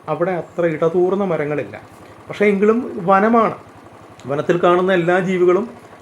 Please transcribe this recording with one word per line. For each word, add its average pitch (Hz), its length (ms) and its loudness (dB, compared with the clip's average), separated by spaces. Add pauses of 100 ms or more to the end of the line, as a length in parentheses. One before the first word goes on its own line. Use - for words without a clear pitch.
അവിടെ 165 240 -2
അത്ര 170 340 -4
ഇടതൂർന്ന 180 580 0
മരങ്ങളില്ല. 147 580 -4 (480)
പക്ഷേ 202 160 -2
എങ്കിലും 208 460 2 (180)
വനമാണ്. 208 460 2 (720)
വനത്തിൽ 151 360 -2
കാണുന്ന 185 300 2
എല്ലാ 180 260 2
ജീവികളും 180 500 0 (320)